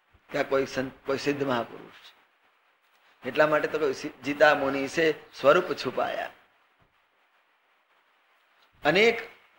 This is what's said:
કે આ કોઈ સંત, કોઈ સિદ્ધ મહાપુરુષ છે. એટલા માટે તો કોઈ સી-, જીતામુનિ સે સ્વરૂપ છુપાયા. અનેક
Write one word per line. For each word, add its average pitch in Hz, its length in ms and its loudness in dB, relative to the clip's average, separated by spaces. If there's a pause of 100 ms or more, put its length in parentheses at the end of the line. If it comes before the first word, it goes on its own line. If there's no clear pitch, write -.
(300)
કે 147 80 -4
આ 139 40 0
કોઈ 135 240 0
સંત, 131 260 -6 (140)
કોઈ 135 120 -2
સિદ્ધ 143 240 -2
મહાપુરુષ 113 500 -4
છે. - 280 -20 (1080)
એટલા 143 180 2
માટે 151 220 0
તો 156 100 -6
કોઈ 143 160 0
સી-, - 300 -12
જીતામુનિ 139 640 2
સે 156 260 0 (260)
સ્વરૂપ 160 320 4
છુપાયા. - 580 -4 (2500)
અનેક 208 440 2 (300)